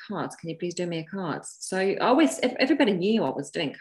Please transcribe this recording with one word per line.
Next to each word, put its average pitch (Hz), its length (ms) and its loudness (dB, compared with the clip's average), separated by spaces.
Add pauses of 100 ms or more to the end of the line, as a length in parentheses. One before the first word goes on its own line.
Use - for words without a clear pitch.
cards? 160 280 -6
Can 165 140 -10
you 165 80 -6
please 175 160 -6
do 180 140 -4
me 170 120 -4
a 160 40 -6
cards?" 175 560 -8
So - 180 -6
I 190 200 2
always, 269 420 4
ev-, 254 200 0
everybody 269 340 4
knew 196 300 2
I 135 60 0
was 139 220 -6
doing 151 300 -4